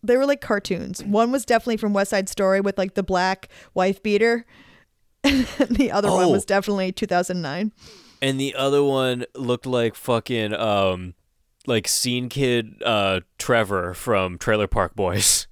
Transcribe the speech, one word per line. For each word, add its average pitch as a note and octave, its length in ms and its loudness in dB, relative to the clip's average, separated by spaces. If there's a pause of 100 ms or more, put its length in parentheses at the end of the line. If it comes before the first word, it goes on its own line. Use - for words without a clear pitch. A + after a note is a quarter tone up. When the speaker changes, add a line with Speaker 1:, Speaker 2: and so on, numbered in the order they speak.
Speaker 1:
they A#3+ 140 4
were C4+ 80 2
like C#4 160 0
cartoons. F#3+ 600 -4
One A3 300 2
was C4 140 -2
definitely A3+ 320 2
from G#3 160 0
West G3 180 0
Side G3 160 -2
Story F#3+ 320 2
with, G3 180 -2
like, F#3+ 180 -4
the G3 80 -2
black F#3 440 0 (260)
wife F#3+ 300 0
beater. A3+ 480 2
<laughs> - 720 -20
And C4+ 220 2 (320)
the C4 140 2
other G3+ 180 2
one F#3 160 4
Speaker 2:
Oh. F3 60 6
Speaker 1:
was G3 140 2
definitely G3 460 -2
two - 140 -4
thousand F3+ 380 -2
nine. F3 280 -4 (520)
Speaker 2:
And C3+ 160 0
the C3+ 160 -2
other C#3 280 2
one C3 420 0 (100)
looked B2 320 -2
like A#2 280 0
fucking, A2+ 580 -2
um, F#2+ 600 0 (500)
like A#2 220 -2
scene B2 420 -2
kid, A#2+ 560 0
uh, G2 360 2 (180)
Trevor G2 560 0
from F#2 440 -2
Trailer G#2+ 280 0
Park F#2 280 0
Boys. G2 560 0